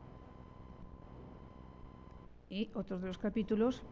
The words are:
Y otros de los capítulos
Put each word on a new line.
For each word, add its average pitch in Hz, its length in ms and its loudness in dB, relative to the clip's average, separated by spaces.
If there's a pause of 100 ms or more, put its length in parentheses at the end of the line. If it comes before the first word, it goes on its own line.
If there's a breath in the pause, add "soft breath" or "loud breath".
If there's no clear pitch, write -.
(2500)
Y 202 240 2
otros 190 280 2
de 185 60 2
los 180 100 -2
capítulos 220 720 6